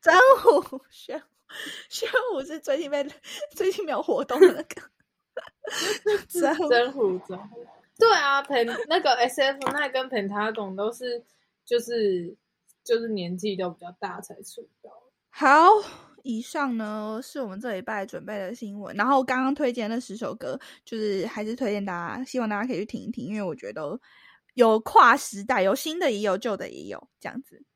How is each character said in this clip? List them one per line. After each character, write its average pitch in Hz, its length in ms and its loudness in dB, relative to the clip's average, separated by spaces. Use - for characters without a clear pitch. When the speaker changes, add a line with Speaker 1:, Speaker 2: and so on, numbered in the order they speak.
Speaker 1:
真 330 140 6
虎， 302 420 4
宣 - 280 -14
虎， - 80 -18
宣 - 200 -6
虎 277 100 -4
是 311 180 -10
最 285 180 -2
近 311 120 -6
被， 285 160 -2
最 - 200 -2
近 403 120 -6
没 311 80 -6
有 247 100 -2
活 - 220 0
动 254 160 2
的 370 80 12
那 330 140 0
个。 - 200 -14
Speaker 2:
<laughs> 403 640 -2
Speaker 1:
真 320 280 0
虎。 311 120 -2
Speaker 2:
真 247 240 4
虎， 202 340 0
真 180 120 -12
虎。 - 180 -20
对 453 160 6
啊， 285 280 2
Pen-， 233 460 -2
那 320 120 2
个 311 160 2
S 254 260 0
F 277 180 0
nine 277 320 -2
跟 262 160 -2
Pentagon 208 680 -4
都 208 160 -2
是， 240 320 -8
就 240 120 0
是， 208 560 -2
就 233 160 0
是 226 100 -6
年 185 280 -4
纪 202 200 -4
都 185 120 -4
比 170 100 -12
较 175 220 -16
大 180 220 -10
才 - 200 -18
出 - 240 -18
道。 - 80 -20
Speaker 1:
好， 302 400 6
以 226 180 -6
上 277 380 -4
呢 214 440 -6
是 277 200 -10
我 233 40 -6
们 190 140 -12
这 240 140 -6
礼 185 80 -8
拜 208 240 -8
准 - 180 -14
备 208 140 -10
的 196 160 -8
新 208 260 -14
闻， 196 160 -12
然 208 100 0
后 269 160 4
刚 254 200 -2
刚 269 120 0
推 285 160 0
荐 240 200 -4
那 233 100 -4
十 196 160 -12
首 208 180 -6
歌， - 240 -8
就 - 140 -12
是 208 300 -2
还 214 180 -8
是 220 100 -6
推 247 180 -2
荐 202 120 -4
大 175 320 -8
家， 254 80 -6
希 254 160 -4
望 226 80 -2
大 208 100 -4
家 214 80 -4
可 254 60 -4
以 170 60 -4
去 208 80 -6
听 - 160 -10
一 208 80 -10
听， - 160 -8
因 196 80 -8
为 214 80 -4
我 180 120 -4
觉 - 160 -16
得 156 300 -8
有 226 260 6
跨 254 340 8
时 202 300 -6
代， 233 180 0
有 190 120 4
新 311 240 -6
的 339 120 0
也 208 100 -2
有， 196 180 0
旧 214 180 -4
的 - 140 -10
也 71 140 -16
有， - 240 -14
这 - 80 -12
样 - 140 -12
子。 - 200 -20